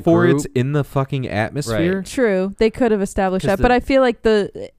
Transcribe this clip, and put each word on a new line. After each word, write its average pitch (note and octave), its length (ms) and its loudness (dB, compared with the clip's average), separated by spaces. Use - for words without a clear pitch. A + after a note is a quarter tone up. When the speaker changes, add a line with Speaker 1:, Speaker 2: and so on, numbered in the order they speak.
Speaker 1:
before E3+ 220 4
it's D3+ 200 2
Speaker 2:
group. - 120 -6
Speaker 1:
in B2+ 140 0
the D3 120 0
fucking C3+ 440 -4
atmosphere. A#2 680 -2
Speaker 2:
Right. F#3 80 -8
Speaker 3:
True, G3 520 0
they A3+ 140 2
could A#3 200 0
have G#3 100 0
established F#3+ 440 -2
Speaker 2:
'Cause G3 120 0
Speaker 3:
that, F#3+ 40 -6
but B3 60 6
Speaker 2:
the B3 80 4
Speaker 3:
I B3+ 40 2
feel C4+ 220 2
like B3 220 0
the, G#3 560 0